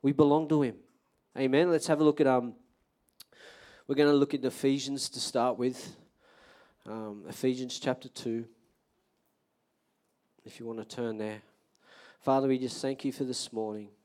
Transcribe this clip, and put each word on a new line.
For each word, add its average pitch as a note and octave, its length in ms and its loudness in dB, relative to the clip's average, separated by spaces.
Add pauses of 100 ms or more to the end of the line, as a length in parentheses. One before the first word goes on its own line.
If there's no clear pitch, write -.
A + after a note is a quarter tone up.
We C#3 100 2
belong D3 380 4
to D3+ 140 2
him. A#2 120 -2 (640)
Amen. C3+ 320 4
Let's D#3+ 160 2
have D3+ 140 2
a - 20 4
look D3 180 4
at, C#3+ 60 6
um, B2 280 2 (1300)
we're C#3 80 -2
gonna D3 180 6
look C#3 220 4
at C3 100 -4
Ephesians C#3 680 -2
to C3 100 -12
start B2 360 0
with. B2 380 -4 (920)
Um, G#2+ 440 -12
Ephesians B2+ 500 -4
chapter B2+ 300 -6
two, A#2 380 -8 (2000)
if - 140 -20
you A#2 80 -12
wanna A2+ 180 -8
turn A2+ 340 -6
there. G#2+ 220 -6 (760)
Father, C3+ 300 2
we C3 100 2
just B2+ 240 -6
thank C3+ 220 -6
you C3+ 80 -2
for D3 100 -6
this B2+ 300 -6
morning. G#2+ 380 -6 (140)